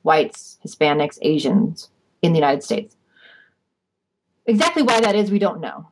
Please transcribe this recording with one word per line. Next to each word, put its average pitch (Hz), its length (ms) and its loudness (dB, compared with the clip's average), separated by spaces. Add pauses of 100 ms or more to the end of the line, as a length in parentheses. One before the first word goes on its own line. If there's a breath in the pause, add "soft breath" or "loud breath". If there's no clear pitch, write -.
whites, - 600 -2
Hispanics, 147 600 -2
Asians 156 640 0 (320)
in 165 120 2
the 165 60 2
United 143 240 0
States. - 340 -6 (1500 soft breath)
Exactly 311 360 2
why 233 180 2
that 208 140 2
is, 202 160 0
we 202 80 2
don't 185 220 -2
know. 107 320 -12